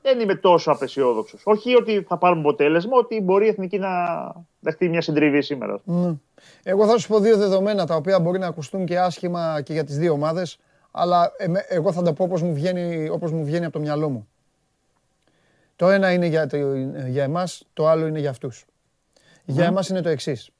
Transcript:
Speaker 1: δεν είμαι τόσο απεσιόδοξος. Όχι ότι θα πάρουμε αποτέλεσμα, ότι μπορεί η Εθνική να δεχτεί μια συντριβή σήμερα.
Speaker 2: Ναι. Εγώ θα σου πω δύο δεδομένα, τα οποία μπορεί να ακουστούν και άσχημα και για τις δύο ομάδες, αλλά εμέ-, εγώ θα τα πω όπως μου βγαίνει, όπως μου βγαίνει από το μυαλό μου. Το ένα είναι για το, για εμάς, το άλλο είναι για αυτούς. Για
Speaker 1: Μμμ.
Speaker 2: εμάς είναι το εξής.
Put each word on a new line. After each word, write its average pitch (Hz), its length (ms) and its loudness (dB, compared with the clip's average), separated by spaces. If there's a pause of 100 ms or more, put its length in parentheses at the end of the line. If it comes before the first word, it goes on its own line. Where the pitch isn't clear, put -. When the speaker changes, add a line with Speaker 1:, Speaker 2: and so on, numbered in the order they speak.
Speaker 1:
δεν 262 180 2
είμαι 196 160 2
τόσο 165 360 4
απεσιόδοξος. 123 720 0
Όχι 214 300 2
ότι 208 320 4
θα 175 100 -2
πάρουμε 180 240 4
αποτέλεσμα, 165 560 2
ότι 226 240 0
μπορεί 196 240 2
η 220 40 4
Εθνική 196 280 -4
να 190 120 -4 (720)
δεχτεί 165 300 -2
μια 165 120 0
συντριβή 147 400 2
σήμερα. 107 420 -6
Speaker 2:
Ναι. 175 300 -2 (500)
Εγώ 196 240 2
θα 233 100 4
σου 185 100 -4
πω 220 120 2
δύο 214 180 4
δεδομένα, 196 480 0
τα 165 100 -4
οποία 180 240 0
μπορεί 180 200 0
να 185 80 -4
ακουστούν 170 380 -8
και 175 140 -2
άσχημα 170 640 -4
και 156 120 -10
για 156 100 -2
τις 143 140 -8
δύο 165 160 2
ομάδες, 160 460 -4 (320)
αλλά 175 460 2
εμέ-, 185 300 -2
εγώ 180 240 0
θα 175 100 -4
τα 170 120 2
πω 185 100 -2
όπως 175 180 0
μου 170 120 -2
βγαίνει, 170 560 -4
όπως 160 220 -4
μου 160 140 -4
βγαίνει 165 200 -2
από 151 80 -8
το 160 60 -6
μυαλό 151 300 -2
μου. 113 180 -8 (1500)
Το 175 140 2
ένα 196 220 4
είναι 180 140 2
για 156 220 0
το, 147 100 -4 (500)
για 135 160 -2
εμάς, 170 500 -4
το 156 140 0
άλλο 160 200 2
είναι 156 120 -4
για 147 100 -2
αυτούς. 123 360 -12 (800)
Για 156 180 0
Speaker 1:
Μμμ. 170 60 4
Speaker 2:
εμάς 185 200 -2
είναι 185 120 -2
το 165 80 -2
εξής. 139 400 -6 (100)